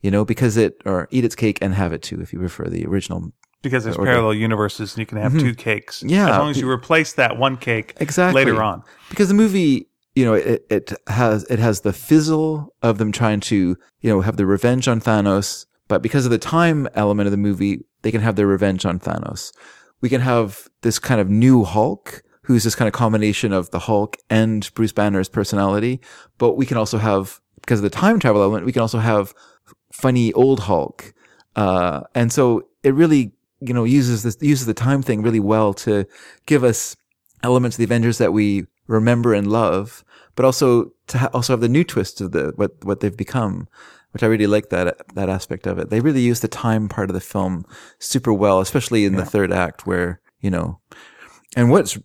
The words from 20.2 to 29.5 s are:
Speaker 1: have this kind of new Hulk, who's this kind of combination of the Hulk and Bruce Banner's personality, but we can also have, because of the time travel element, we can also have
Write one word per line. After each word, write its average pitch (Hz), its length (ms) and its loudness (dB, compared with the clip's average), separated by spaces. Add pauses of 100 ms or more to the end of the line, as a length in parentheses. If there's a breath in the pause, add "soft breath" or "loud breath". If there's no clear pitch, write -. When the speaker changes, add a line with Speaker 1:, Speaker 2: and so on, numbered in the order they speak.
Speaker 1:
have 120 480 -2 (140)
this 117 160 0
kind 117 220 0
of 95 100 0
new 117 340 6
Hulk, 107 580 -4 (200)
who's 117 220 2
this 113 100 -2
kind 113 140 0
of 95 60 -4
combination 107 580 0
of 92 180 -2
the 92 100 -6
Hulk 107 360 -2 (140)
and 110 440 0
Bruce 113 180 0
Banner's 101 360 0
personality, 104 720 -2 (380 loud breath)
but 120 180 2
we 131 100 0
can 127 100 -2
also 110 220 -2
have, 98 420 -2 (200)
because 113 200 0
of 101 40 -2
the 98 60 0
time 208 280 2
travel 104 240 4
element, 98 240 0
we 123 60 -2
can 117 100 0
also 113 160 -2
have 107 340 0 (600 soft breath)